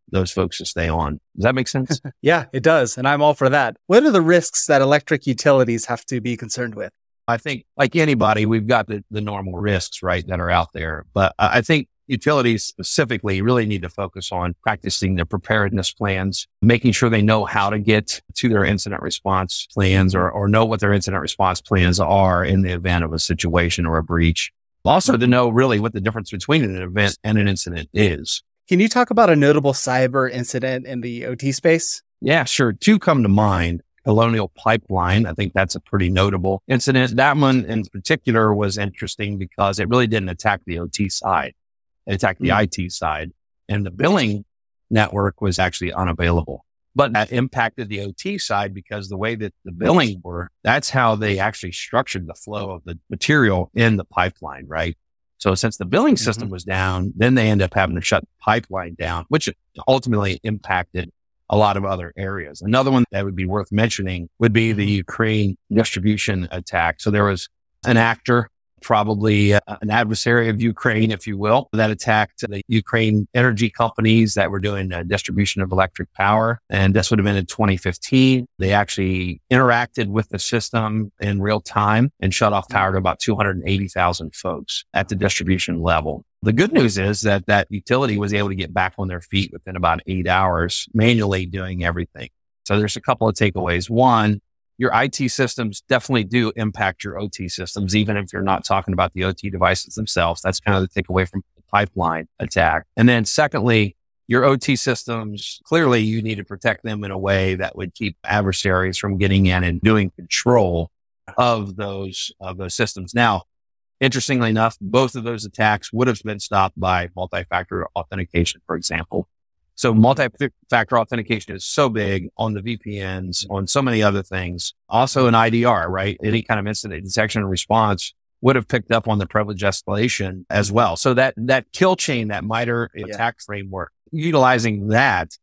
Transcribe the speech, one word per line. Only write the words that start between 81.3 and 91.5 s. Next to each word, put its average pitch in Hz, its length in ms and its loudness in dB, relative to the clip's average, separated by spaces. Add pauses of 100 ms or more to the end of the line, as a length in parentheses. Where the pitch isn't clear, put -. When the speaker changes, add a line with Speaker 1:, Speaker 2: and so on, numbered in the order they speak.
Speaker 1:
real 104 200 0
time 110 580 2
and 95 140 0
shut 104 200 2
off 98 160 -2
power 95 220 0
to 95 60 0
about 92 220 -2
two 110 160 -2
hundred 98 220 0
and 85 100 -8
eighty 98 200 0
thousand 87 480 -2
folks - 480 -8 (120)
at 92 140 -2
the 101 60 -4
distribution 92 680 -2
level. 78 420 -2 (180)
The 110 100 2
good 196 200 2
news 113 260 2
is 98 220 -2
that 101 260 0
that 101 240 4
utility 110 480 0
was 104 120 -2
able 101 180 0
to 95 60 -6
get 87 160 -8
back 92 280 -2
on 95 80 -6
their 87 140 -8
feet 95 300 -2
within - 240 -12
about 82 300 0
eight 92 220 -4
hours, 90 640 0
manually 107 540 2
doing 92 360 -8